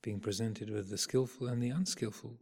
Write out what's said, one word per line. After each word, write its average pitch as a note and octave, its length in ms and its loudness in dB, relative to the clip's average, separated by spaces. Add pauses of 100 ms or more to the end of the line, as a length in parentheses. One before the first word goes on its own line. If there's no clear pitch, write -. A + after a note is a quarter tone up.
being G#2 180 -2
presented G#2+ 500 0
with G2+ 200 -2
the G2+ 80 -4
skillful B2 500 2
and A#2+ 160 2
the A#2+ 60 4
unskillful A#2+ 720 -2